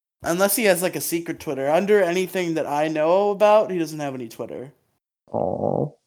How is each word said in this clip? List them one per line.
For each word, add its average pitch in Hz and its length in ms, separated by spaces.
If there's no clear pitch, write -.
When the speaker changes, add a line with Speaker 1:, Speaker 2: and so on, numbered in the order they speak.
Speaker 1:
Unless 185 320
he 240 80
has, 180 180
like, 170 140
a 151 40
secret 170 380
Twitter. 135 320
Under 196 320
anything 175 520
that 151 120
I 151 220
know 165 420
about, 208 400
he 185 80
doesn't 156 220
have 143 140
any 123 140
Twitter. 113 440
Speaker 2:
Aw. - 560